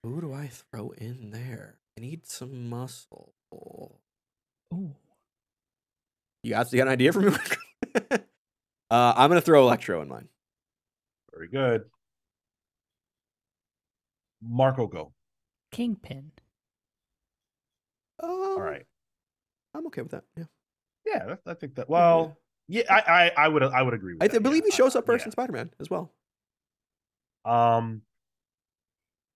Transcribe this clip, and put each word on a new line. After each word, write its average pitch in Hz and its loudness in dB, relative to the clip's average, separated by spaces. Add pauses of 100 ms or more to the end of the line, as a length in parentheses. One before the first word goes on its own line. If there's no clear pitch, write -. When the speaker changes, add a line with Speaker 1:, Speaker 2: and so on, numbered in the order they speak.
Speaker 1:
Who 127 -8
do 156 -10
I 143 -10
throw - -14
in 117 -14
there? 110 -14 (180)
I 117 -20
need 151 -16
some 127 -14
muscle. 120 -14 (180)
Oh. - -20 (800)
Speaker 2:
Ooh. 170 -10 (1500)
Speaker 1:
You 117 -10
got, 117 -2
you 123 2
got 131 4
an 131 2
idea 131 4
for 202 0
me? 196 4 (580)
<laughs> 240 -2 (760)
Uh, 120 6
I'm 139 6
gonna 175 6
throw 156 8
Electro 110 2
in 71 -12
mine. 60 -16 (1040)
Speaker 3:
Very 82 -16
good. 120 -2 (2500)
Marco, 131 0
go. 82 -12 (560)
Speaker 2:
Kingpin. 156 -8 (1900)
Speaker 1:
Um, 339 -10
Speaker 3:
All 381 -6
right. - -10 (880)
Speaker 1:
I'm 311 -10
okay 131 -10
with - -12
that. - -14 (120)
Yeah. 165 -14 (640)
Speaker 3:
Yeah, 427 -4
that, 185 -12
I 175 -10
think 147 -14
that. - -10
Speaker 1:
Yeah. 143 -2
Speaker 3:
Well, 165 4 (320)
yeah, 214 -2
I, 175 6
I, 147 4
I 156 4
would, 151 2
I 131 2
would 123 0
agree 95 -10
with 82 -4
Speaker 1:
I 185 2
Speaker 3:
that, 220 2
Speaker 1:
th-, 226 2
believe 302 2
Speaker 3:
yeah. 415 2
Speaker 1:
he - -2
shows 262 4
Speaker 3:
I, 262 2
Speaker 1:
up - -4
first 233 0
Speaker 3:
yeah. 226 -10
Speaker 1:
in 214 -14
Spider-Man 175 -6 (100)
as 160 -12
well. 175 -6 (1300)
Speaker 3:
Um, 113 2 (1300)